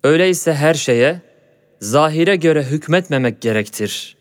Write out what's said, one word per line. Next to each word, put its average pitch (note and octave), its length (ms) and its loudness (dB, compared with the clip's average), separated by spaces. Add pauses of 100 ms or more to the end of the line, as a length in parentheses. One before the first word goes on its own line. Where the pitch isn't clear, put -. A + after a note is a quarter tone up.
Öyleyse E3 500 2
her D3+ 200 2
şeye C#3 460 0 (600)
zahire D#3 560 0
göre D#3 260 2
hükmetmemek D3 760 -2
gerektir. G#2+ 800 -6